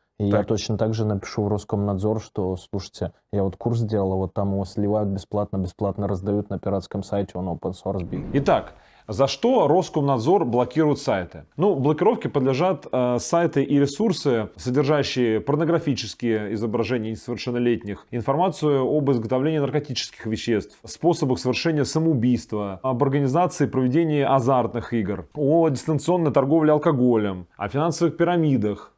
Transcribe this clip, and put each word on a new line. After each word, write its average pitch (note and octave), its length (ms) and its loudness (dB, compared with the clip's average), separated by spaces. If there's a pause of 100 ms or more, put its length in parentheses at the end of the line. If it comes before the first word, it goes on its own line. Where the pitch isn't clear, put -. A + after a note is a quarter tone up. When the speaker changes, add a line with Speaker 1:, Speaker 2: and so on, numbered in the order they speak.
(200)
Speaker 1:
И G#2 60 0
я G2+ 120 2
Speaker 2:
Так. G2+ 80 0
Speaker 1:
точно G#2+ 320 -2
так A2 160 0
же A2 120 -2
напишу G#2+ 360 -2
в G#2 60 0
Роскомнадзор, G2+ 760 -2
что, F#2 340 -4
слушайте, - 580 -8 (180)
я G2+ 100 0
вот F#2+ 140 -2
курс A#2 240 -2
делал, G#2 340 0
а - 40 -2
вот F#2 180 -4
там G2 160 -2
его G2 140 -2
сливают G#2 440 -2
бесплатно, G2+ 480 -4
бесплатно G2 500 -4
раздают G2+ 440 -2
на G2 80 -6
пиратском G2 420 -4
сайте, G2+ 320 -4
он F#2 160 -6
open F2 240 -6
source G2 300 -6
бит. - 200 -6 (100)
Speaker 3:
Итак, C#3 420 0 (300)
за A2+ 220 0
что A#3 400 2
Роскомнадзор D3 800 2
блокирует B2 520 2
сайты? F2+ 460 -4 (140)
Ну, F#3 180 2
блокировке D3+ 540 2
подлежат, C#3 600 0
э, B2 300 2
сайты E3+ 420 2
и C3+ 160 4
ресурсы, C#3 800 2
содержащие B2+ 840 2
порнографические B2+ 1120 -2
изображения A2+ 580 -2
несовершеннолетних, A#2 1000 -4
информацию C#3 760 0
об C#3 240 2
изготовлении B2+ 480 0
наркотических C#3 680 -4
веществ, A2 600 -2
способах D3 540 0
совершения D3 440 0
самоубийства, A#2+ 960 0
об C3 220 0
организации C#3+ 600 2
и A2 40 -2
проведении C#3+ 520 2
азартных B2 720 0
игр, G2 400 -2
о D3+ 340 4
дистанционной D#3 640 0
торговле D3+ 400 4
алкоголем, B2 760 2 (100)
о G#2 100 -4
финансовых D#3 480 0
пирамидах, D3+ 840 0